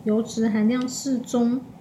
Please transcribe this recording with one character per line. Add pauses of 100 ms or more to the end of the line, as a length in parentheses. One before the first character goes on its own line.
油
脂
含
量
适
中 (200)